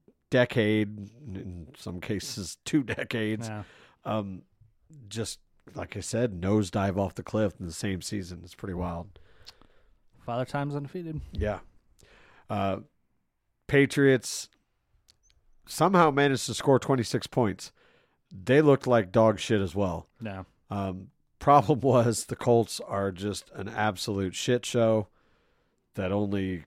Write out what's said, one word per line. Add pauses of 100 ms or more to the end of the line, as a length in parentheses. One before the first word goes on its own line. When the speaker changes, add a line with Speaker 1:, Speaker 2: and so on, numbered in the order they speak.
(300)
Speaker 1:
decade, (240)
in
some
cases
two
decades,
Speaker 2:
Yeah. (420)
Speaker 1:
um, (640)
just, (340)
like
I
said,
nosedive
off
the
cliff
in
the
same
season.
It's
pretty
wild. (1080)
Speaker 2:
Father
Time's
undefeated. (100)
Speaker 1:
Yeah. (880)
Uh, (920)
Patriots (1200)
somehow
managed
to
score
twenty-six
points. (600)
They
looked
like
dog
shit
as
well. (140)
Speaker 2:
Yeah. (260)
Speaker 1:
Um, (320)
problem
<laughs>
was
the
Colts
are
just
an
absolute
shit
show (880)
that
only